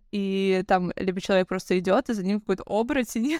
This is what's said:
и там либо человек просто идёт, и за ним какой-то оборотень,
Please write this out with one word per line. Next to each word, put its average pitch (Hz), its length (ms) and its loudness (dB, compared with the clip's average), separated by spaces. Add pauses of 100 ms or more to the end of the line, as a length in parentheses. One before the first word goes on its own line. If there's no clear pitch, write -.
(120)
и 190 560 0
там 180 280 2
либо 190 260 -4
человек 185 260 2
просто 185 300 -2
идёт, 185 320 2
и 240 40 -2
за 202 100 -4
ним 202 160 0
какой-то 196 260 -2
оборотень, 247 760 -2